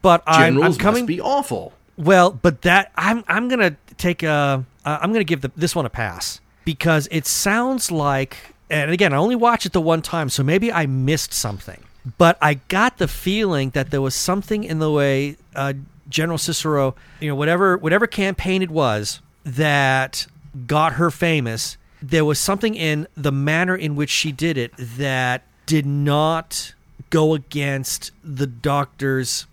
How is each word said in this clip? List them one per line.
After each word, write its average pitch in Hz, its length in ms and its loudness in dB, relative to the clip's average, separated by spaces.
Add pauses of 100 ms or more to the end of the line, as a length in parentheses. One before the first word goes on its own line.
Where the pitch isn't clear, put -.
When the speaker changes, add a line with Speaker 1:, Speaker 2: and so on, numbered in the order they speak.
Speaker 1:
but 170 260 6
I'm, 156 80 4
I'm 160 60 8 (140)
Speaker 2:
generals 151 220 4
Speaker 1:
coming 226 260 2
Speaker 2:
must 226 40 -4
be 170 140 -4
awful. 262 500 -2 (240)
Speaker 1:
Well, 180 360 4
but 151 320 0
that, 185 340 4
I'm, 214 320 0
I'm 226 180 0
gonna 208 300 0 (200)
take 175 240 -2
a, 143 440 0 (180)
uh, 151 180 -4
I'm 190 120 0
gonna 220 100 2
give 156 160 0
the, 131 160 -6
this 170 180 -2
one 156 120 -2
a 110 40 -6
pass, 95 520 -8 (240)
because 156 440 0
it 160 160 -4
sounds 240 640 -2
like 143 460 -2 (340)
and 151 220 0
again, 175 220 2
I 139 40 2
only 220 180 2
watched 233 300 2
it 180 80 -4
the 185 80 2
one 165 200 2
time, 156 280 -4
so 139 140 0
maybe 190 280 2
I 170 140 0
missed 135 480 -2
something. - 500 -8 (340)
But 135 240 6
I 151 140 4
got 202 420 -2
the 170 100 0
feeling 185 640 -2
that 135 200 -2
there 139 100 0
was 131 140 -2
something - 480 -2
in 160 160 -4
the 156 120 2
way, 143 460 0 (180)
uh, 139 180 -4 (360)
General 160 280 -2
Cicero, 147 580 -2 (240)
you 151 100 -4
know, 139 60 -4
whatever, 175 420 2
whatever 185 300 2
campaign 190 540 -2
it 175 100 -4
was 113 500 -2 (220)
that 135 840 0 (380)
got 151 280 2
her 165 180 0
famous, 135 680 -2 (240)
there 156 240 2
was 147 140 2
something 214 360 0
in 156 400 -2
the 147 160 -2
manner 156 440 0
in 151 200 -4
which 143 140 -2
she - 220 -2
did 151 260 -2
it 120 200 -4
that 127 680 -2 (220)
did 151 200 2
not 147 880 0 (360)
go 156 240 4
against 139 800 -6 (120)
the 139 240 -4
doctor's 135 1040 -2